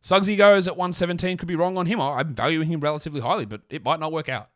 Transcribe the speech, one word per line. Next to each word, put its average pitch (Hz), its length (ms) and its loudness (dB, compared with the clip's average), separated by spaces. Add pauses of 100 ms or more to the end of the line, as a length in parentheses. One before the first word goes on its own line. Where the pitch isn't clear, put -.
Suggsy 202 340 2
goes 202 300 8
at 180 100 -6
one 180 160 -2
seventeen. 180 440 -2
Could 175 100 -10
be 175 80 -4
wrong 180 220 0
on 175 100 0
him. 226 120 0
I, 139 200 -2
I'm 147 160 -4
valuing 156 320 0
him 165 120 -2
relatively 147 420 -4
highly, 147 240 -2
but 104 160 -12 (100)
it 139 120 -12
might 156 160 0
not 156 120 -6
work 156 180 -6
out. 113 260 -8